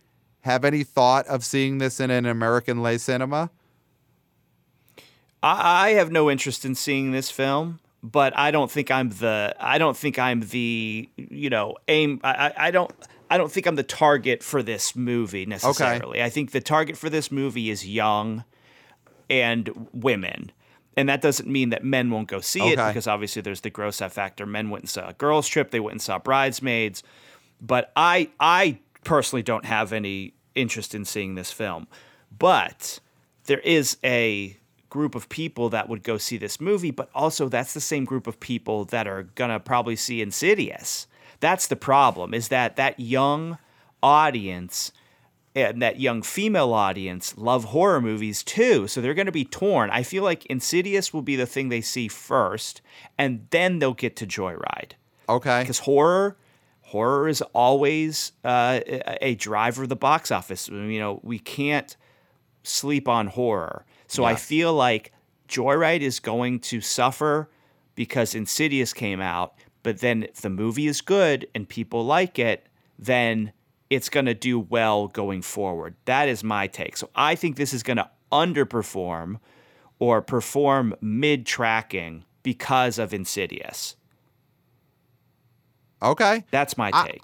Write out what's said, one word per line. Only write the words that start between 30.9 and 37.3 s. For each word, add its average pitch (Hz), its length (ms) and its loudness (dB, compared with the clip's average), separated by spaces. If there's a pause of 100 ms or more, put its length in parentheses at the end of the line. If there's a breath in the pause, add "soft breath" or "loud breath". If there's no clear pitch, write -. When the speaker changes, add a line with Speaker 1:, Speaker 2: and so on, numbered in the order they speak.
Speaker 2:
in 104 120 -8
seeing 95 300 -6
this 90 140 -10
film. 87 380 -6 (500 soft breath)
But - 600 0 (460)
there 139 140 2
is 156 440 2
a 110 540 0 (320)
group 143 260 -4
of - 140 -12
people 120 400 -4
that 110 180 -4
would 110 160 -8
go 113 140 -2
see 113 200 -6
this 101 220 -8
movie, 175 320 -2
but - 240 -8
also 147 320 0